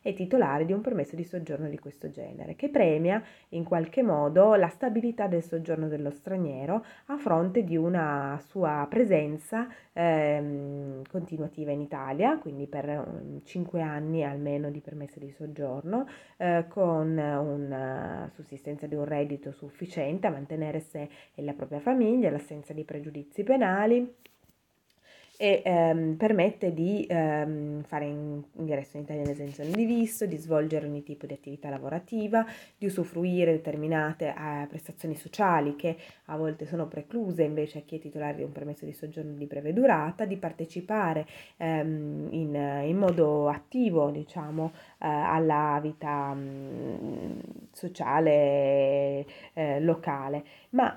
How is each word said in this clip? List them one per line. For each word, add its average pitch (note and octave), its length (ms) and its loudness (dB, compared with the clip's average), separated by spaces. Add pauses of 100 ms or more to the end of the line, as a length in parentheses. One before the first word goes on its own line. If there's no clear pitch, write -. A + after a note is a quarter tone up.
è G3 140 -2
titolare F3+ 500 2
di E3+ 80 0
un G3+ 80 0
permesso G#3 360 -2
di E3+ 80 -4
soggiorno D#3 440 -6
di D3 120 -8
questo - 280 -12
genere, - 460 -12
che C#4+ 140 -4
premia F#3 520 4 (280)
in E3+ 160 -4
qualche E3+ 400 2
modo F3+ 500 8
la F3+ 140 8
stabilità A3+ 580 0
del F3 160 2
soggiorno E3 460 -2
dello D3+ 220 -2
straniero D#3+ 720 -2 (220)
a C#4+ 100 -6
fronte F#3 480 2
di E3+ 120 0
una D3 680 0
sua D3 420 0
presenza, F#3+ 760 2 (260)
ehm, D3 1200 0
continuativa D#3 600 -4
in C#3+ 80 -2
Italia, D3 580 0
quindi C#3+ 300 -8
per, C#3+ 180 -6
um, C#3+ 560 -6
cinque F3 400 -4
anni D#3 400 -2
almeno C#3+ 480 -2
di C#3+ 80 -8
permesso D3 400 -14
di C#3+ 140 -14
soggiorno, D3 720 -6 (300)
eh, E3+ 320 2
con D#3+ 500 2
una C#3+ 1160 -4
sussistenza D3 520 -12
di D3+ 80 -4
un D3 100 0
reddito C#3+ 460 0 (140)
sufficiente E3+ 640 -2
a G3 40 4
mantenere D3+ 500 -4
sé D3 280 -10 (260)
e D3 80 -10
la C#3+ 120 -4
propria D3 260 -8
famiglia, A#3+ 500 4
l'assenza D3 440 -6
di D3+ 100 -6
pregiudizi D3+ 600 -8
penali A#3 720 4 (1200)
e, G3+ 280 4
ehm, E3 500 4
permette G3+ 580 2
di, F3+ 360 0
ehm, D3+ 760 0
fare D3 220 -6
in-, D3 360 -6 (120)
ingresso D3 440 -4
in D3 60 -10
Italia D3+ 200 -6
in C#3+ 80 -2
esenzione D3 420 -6
di A3 120 2
visto, A3+ 420 0
di E3+ 100 -4
svolgere D#3 500 0
ogni D3 160 -6
tipo D3 240 -14
di C#3+ 60 -10
attività C#3+ 380 -12
lavorativa, G3+ 760 -2 (320)
di G#3 80 -4
usufruire F3 640 2
determinate, D#3 800 -2
eh, D3 400 -6
prestazioni D#3+ 480 -10
sociali D#3+ 580 2
che E3 220 -2 (300)
a D#3 100 -8
volte D#3 300 -4
sono D#3+ 200 -4
precluse E3+ 560 -2
invece D3+ 360 -2
a - 20 -14
chi - 160 -12
è - 20 -6
titolare D3 380 -8
di C#3 80 -6
un C#3 80 -8
permesso D3 320 -10
di D3 80 -10
soggiorno D3+ 400 -10
di D3 140 -10
breve D3 260 -4
durata, F#3+ 520 4
di G3 120 -4
partecipare, E3+ 920 -2 (300)
ehm, D#3 760 -2
in, D3+ 240 -2
in C#3+ 420 0
modo D#3+ 520 4
attivo, D#3+ 640 2
diciamo, D3+ 600 -6 (300)
eh, - 80 -4
alla D3+ 760 2
vita, D3 500 -4
mm, C3+ 1080 -8 (320)
sociale, C#3 1500 4 (260)
eh, D3 280 0
locale. D3 640 0 (260)
Ma B3 260 2